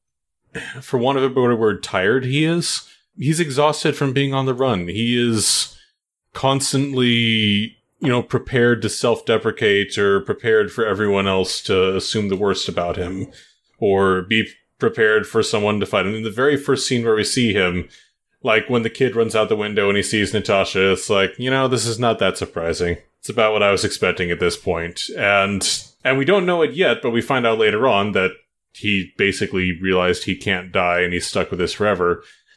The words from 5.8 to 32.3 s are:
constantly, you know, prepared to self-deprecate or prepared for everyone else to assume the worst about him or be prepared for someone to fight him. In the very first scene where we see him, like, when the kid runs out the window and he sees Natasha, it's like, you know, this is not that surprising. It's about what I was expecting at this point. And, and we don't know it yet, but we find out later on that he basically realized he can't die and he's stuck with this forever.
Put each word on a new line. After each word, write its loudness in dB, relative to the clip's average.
constantly, 0
you -2
know, 2
prepared 0
to -2
self-deprecate 0
or 2
prepared 0
for -2
everyone 0
else 0
to 2
assume -2
the -2
worst -2
about -4
him -6
or 2
be 0
prepared 2
for 0
someone 0
to -2
fight 0
him. -4
In -6
the -6
very 2
first -2
scene 0
where 2
we 2
see 0
him, 0
like, 2
when 2
the -2
kid 0
runs 0
out 2
the 0
window 0
and 2
he 0
sees 0
Natasha, 2
it's -2
like, 0
you -6
know, 2
this 0
is -4
not 0
that 0
surprising. -4
It's -12
about 2
what 2
I 4
was 0
expecting -2
at -4
this 0
point. -6
And, 2
and 2
we 0
don't 2
know 0
it 0
yet, 0
but -2
we 0
find 0
out 2
later 2
on 2
that 0
he -2
basically -2
realized 0
he -2
can't -4
die 2
and -2
he's -4
stuck -4
with -4
this -2
forever. 0